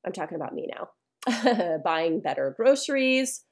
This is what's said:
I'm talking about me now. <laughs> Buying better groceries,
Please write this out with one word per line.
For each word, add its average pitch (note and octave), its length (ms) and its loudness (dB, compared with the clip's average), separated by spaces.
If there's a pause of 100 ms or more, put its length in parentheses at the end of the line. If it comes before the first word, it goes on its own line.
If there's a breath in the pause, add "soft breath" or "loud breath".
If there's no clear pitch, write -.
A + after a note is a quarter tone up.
I'm F3+ 60 -4
talking E3 240 -8
about D3+ 180 -8
me - 180 -8
now. A3+ 1040 -2
<laughs> C#3 60 -8
Buying D#3+ 360 0
better C#3 360 -4
groceries, C4 960 2